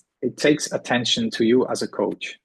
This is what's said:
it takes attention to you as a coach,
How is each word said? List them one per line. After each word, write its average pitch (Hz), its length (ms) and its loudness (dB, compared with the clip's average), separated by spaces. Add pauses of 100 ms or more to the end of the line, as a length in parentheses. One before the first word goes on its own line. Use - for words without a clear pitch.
(220)
it - 140 -2
takes - 360 2
attention 123 580 0
to 113 140 0
you 117 240 4
as 113 140 -4
a 110 60 -4
coach, - 560 -4